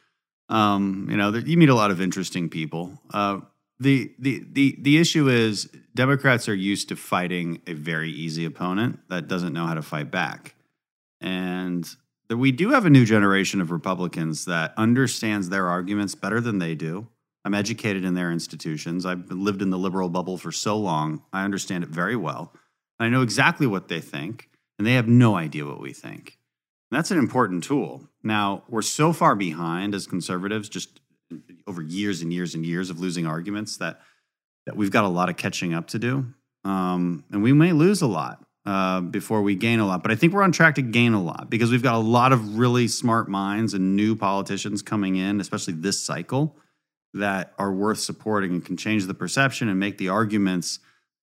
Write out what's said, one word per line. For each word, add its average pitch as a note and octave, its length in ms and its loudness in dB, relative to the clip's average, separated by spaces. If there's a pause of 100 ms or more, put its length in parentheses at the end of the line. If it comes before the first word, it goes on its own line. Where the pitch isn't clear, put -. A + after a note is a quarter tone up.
(480)
Um, G2+ 640 0
you G#2+ 80 -2
know, G#2 140 2
there, A#2 100 -2
you D#3+ 160 0
meet D#3+ 120 10
a C3 60 6
lot G#2+ 140 4
of F2+ 120 0
interesting F2+ 480 -2
people. E2 520 -8 (100)
Uh, G2+ 280 -2 (400)
the, C3+ 400 2
the, B2+ 320 -4
the, C#3 280 2
the C#3+ 200 4
issue D#3 280 4
is A2+ 400 2 (280)
Democrats C3 520 2
are A2+ 60 0
used G2 360 -2
to F#2+ 60 -8
fighting F2 680 -4
a F2 80 -10
very D#2+ 380 -6
easy D#2+ 340 -6
opponent F#2 540 -4 (100)
that F2+ 180 -6
doesn't F2 260 -4
know E2 120 -4
how E2 80 -4
to D#2+ 80 -4
fight D2 300 -8
back. - 420 -6 (680)
And F2+ 680 -6 (420)
that A#2 80 -4
we C3+ 140 4
do E3 200 0
have B3+ 140 4
a E3+ 40 6
new C3 160 10
generation G2+ 560 4
of E2 100 -2
Republicans E2+ 720 -4
that E2 320 -2
understands A2+ 720 0
their F#2+ 180 0
arguments F#2 480 -2
better G#2 260 -2
than A2 180 -2
they E2 160 -2
do. E2 320 -8 (380)
I'm G2+ 80 -4
educated G#2 500 -2
in F2+ 120 0
their F2+ 160 -2
institutions. E2 760 -6
I've F2+ 240 -6
been, F#2 140 -6
lived G2 180 -2
in G2 80 0
the F2+ 80 0
liberal F#2 320 -2
bubble F2+ 280 -4
for E2+ 140 -12
so G#2+ 260 -2
long. D#2 440 -2 (100)
I F#2+ 140 -4
understand G2 380 -4
it D#2+ 60 -10
very F2 280 -2
well. D#2 340 -8 (480)
And A2+ 80 -2
I - 20 2
know B2+ 120 2
exactly C3+ 460 2
what F#2+ 200 -2
they E2 140 -4
think, - 480 -12 (280)
and G#2 100 -2
they B2 60 4
have A#2+ 140 2
no A#2+ 300 8
idea D2+ 280 -6
what C#2+ 140 -12
we C2+ 140 -14
think. - 460 -18 (520)
And B2 60 -2
that's D#3+ 140 -2
an F#3+ 80 2
important G2+ 440 2
tool. E2 460 -4 (140)
Now, G#2 440 -2
we're A2+ 140 -4
so D#3 320 2
far D3+ 220 4
behind F2 600 -4
as F#2 120 -6
conservatives, G2 640 -6
just - 300 -12 (680)
over F2 140 -10
years F2+ 400 -4
and E2+ 120 -4
years F2 220 -4
and E2 100 -4
years F2 240 -2
of E2 100 -10
losing F2 280 -4
arguments, G2+ 500 -6
that, E2+ 240 -8 (640)
that - 100 -12
we've G2 160 0
got A2+ 120 4
a G2+ 60 2
lot F2+ 200 0
of E2+ 80 -6
catching F2+ 360 -4
up E2 140 -4
to A#2 120 -6
do. B2 260 -2 (380)
Um, F2+ 680 -2
and G2+ 120 0
we B2+ 100 6
may D3 200 8
lose F3+ 280 4
a D#3 60 2
lot, C#2+ 360 -4 (220)
uh, F#2+ 360 0
before G2+ 420 -2
we G2+ 120 4
gain A2+ 240 2
a G#2 60 2
lot. F#2 160 0
But A2 100 0
I A2 40 2
think E3+ 180 4
we're G3+ 80 4
on F#3+ 100 6
track D#3+ 240 6
to C3+ 60 0
gain A#2+ 320 2
a G2+ 80 2
lot - 300 -6
because A#2 180 2
we've A#2+ 140 2
got B2+ 120 4
a A2+ 40 2
lot A#2+ 340 4
of G#2+ 240 0
really A#2+ 300 4
smart A2+ 420 0
minds G2 460 -2
and F#2+ 200 2
new G#2+ 200 2
politicians G2 640 -2
coming G2 340 -2
in, G2 240 0
especially F#2+ 360 -6
this F#2 280 -2
cycle, B2+ 540 -2 (560)
that G2 440 -2
are G2 140 -2
worth G2+ 280 0
supporting G2 520 -2
and F2 140 -2
can F2+ 100 -8
change G#2 300 0
the F#2 80 -6
perception B2 560 -2
and F#2+ 100 0
make G2 180 -2
the F#2 120 -2
arguments G2+ 720 0 (440)